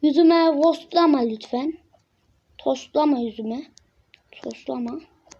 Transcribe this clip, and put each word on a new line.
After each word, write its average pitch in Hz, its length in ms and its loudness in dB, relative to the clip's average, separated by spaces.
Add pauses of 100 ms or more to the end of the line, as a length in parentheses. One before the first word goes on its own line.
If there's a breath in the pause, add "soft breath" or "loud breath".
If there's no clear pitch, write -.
Yüzüme 330 520 4
vostlama 320 600 2
lütfen. 247 600 -6 (800)
Tostlama 285 600 -2
yüzüme. 226 440 -10 (800)
Tostlama. 175 580 -12 (400)